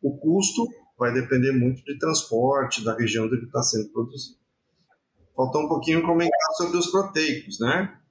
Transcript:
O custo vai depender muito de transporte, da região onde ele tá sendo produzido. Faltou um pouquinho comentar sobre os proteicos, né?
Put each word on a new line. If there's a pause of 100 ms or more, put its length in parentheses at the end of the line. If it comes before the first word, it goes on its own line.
O
custo (320)
vai
depender
muito
de
transporte,
da
região
onde
ele
tá
sendo
produzido. (1000)
Faltou
um
pouquinho
comentar
sobre
os
proteicos,
né? (120)